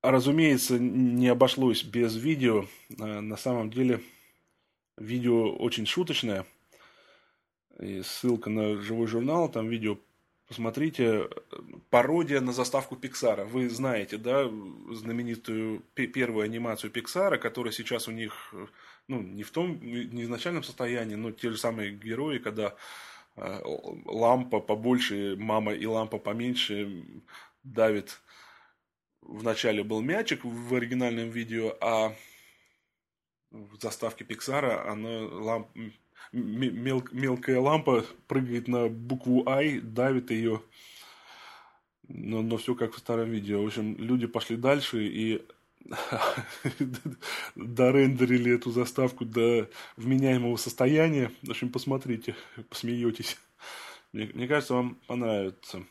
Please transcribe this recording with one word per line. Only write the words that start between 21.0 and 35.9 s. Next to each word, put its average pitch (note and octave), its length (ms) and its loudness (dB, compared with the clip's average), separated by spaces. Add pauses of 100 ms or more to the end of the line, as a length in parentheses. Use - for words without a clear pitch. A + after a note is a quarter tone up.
но A2 160 -6
те A2+ 180 -6
же A2 80 -4
самые A2 360 -4
герои, A#2 460 -4
когда, G#2+ 360 -4 (640)
э, F#2+ 260 -8
л-, - 420 -8
лампа A#2 540 2
побольше, G#2+ 800 2
мама G#2+ 360 0
и D#2 120 -4
лампа A2 340 -2
поменьше G#2 840 -4 (580)
давит. A2 560 0 (1000)
Вначале G#2+ 640 0
был A2 180 -2
мячик E3+ 420 -2
в A#2+ 320 -4
оригинальном A#2+ 540 0
видео, A2+ 500 -4
а A2 340 2 (1400)
в G#2+ 300 -20
заставке A2 440 -6
Пиксара B2+ 640 -2
она G#2+ 160 -6 (140)
ламп-, G#2+ 540 -4
м-, A2 180 -12 (400)